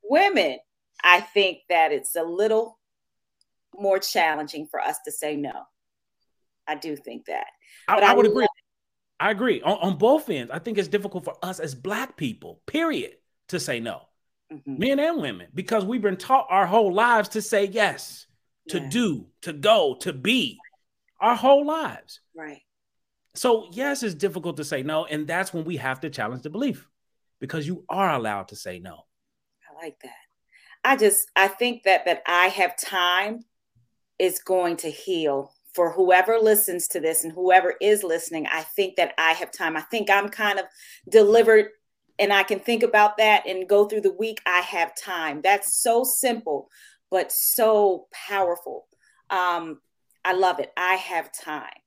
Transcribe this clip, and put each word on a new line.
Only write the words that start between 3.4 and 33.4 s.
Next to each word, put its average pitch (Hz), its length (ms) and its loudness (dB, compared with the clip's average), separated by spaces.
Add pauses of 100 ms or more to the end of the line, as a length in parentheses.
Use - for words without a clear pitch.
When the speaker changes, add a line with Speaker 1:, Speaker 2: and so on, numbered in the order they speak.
Speaker 1:
more 196 240 0
challenging 156 720 -2
for - 100 -6
us - 260 -4
to 156 60 -12
say 151 240 -6
no. 143 160 -6 (1120)
I 156 80 -6
do 151 220 -8
think 120 300 -18
that. 73 200 -8 (420)
Speaker 2:
I, 190 80 2
Speaker 1:
But 202 80 4
Speaker 2:
I - 60 8
Speaker 1:
I - 40 8
Speaker 2:
would - 120 6
agree. 214 160 2
Speaker 1:
love - 60 2 (720)
Speaker 2:
I 190 100 0
agree. 208 320 -2
On, 180 160 0
on 180 200 -2
both 262 300 2
ends, 131 240 -6
I 151 60 -8
think 214 180 -6
it's 190 120 -2
difficult 190 360 -6
for - 180 -10
us 180 180 -10
as 147 140 -8
Black 208 440 -8
people, - 480 -8
period, 302 460 -4 (360)
to 180 120 -6
say 127 200 -6
no. 110 220 -10 (500)
Speaker 1:
Mm-hmm. 139 260 -12
Speaker 2:
Men 269 200 0
and 311 240 -2
women, 95 320 -10
because 190 300 -4
we've 226 180 -4
been 196 160 -6
taught 262 320 0
our 190 160 2
whole 202 260 2
lives 214 380 2
to 214 120 -6
say 202 240 0
yes, 196 600 -4 (420)
to 185 120 -4
Speaker 1:
Yeah. 139 100 -10
Speaker 2:
do, 156 360 -2 (160)
to 170 120 -10
go, 156 460 2
to 180 120 -6
be, 147 460 -2 (640)
our 226 160 4
whole 277 280 4
lives. 294 560 -6 (140)
Speaker 1:
Right. 151 260 -16 (760)
Speaker 2:
So 226 380 0
yes, 269 300 -4
it's 202 120 -4
difficult 165 440 -6
to 151 60 -8
say 143 180 -6
no. 156 240 -2
And 151 200 -6
that's 180 280 -4
when 160 100 -6
we 165 140 -6
have 131 220 -6
to 156 100 -8
challenge 123 320 -8
the 151 80 -12
belief, 226 360 -6 (540)
because 143 260 -8
you 170 220 -8
are 180 260 0
allowed 104 340 -4
to 101 80 -20
say 92 220 -12
no. 87 260 -20 (680)
Speaker 1:
I 151 140 -20
like 151 180 -16
that. - 100 -20 (720)
I 269 120 4
just, 208 400 2
I 190 120 6
think 240 360 -4
that, 190 220 4
that 170 200 -2
I 175 220 4
have 190 300 0
time 190 680 -2 (720)